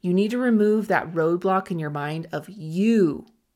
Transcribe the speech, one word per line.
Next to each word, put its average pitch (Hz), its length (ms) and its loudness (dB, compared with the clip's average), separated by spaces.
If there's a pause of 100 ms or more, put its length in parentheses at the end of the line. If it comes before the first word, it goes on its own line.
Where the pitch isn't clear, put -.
You 180 80 0
need 202 160 2
to 240 80 -2
remove 214 500 2
that 165 260 -2
roadblock 180 580 0
in 170 80 -4
your 156 100 -4
mind 147 420 -6
of 156 160 -8
you 190 760 0 (300)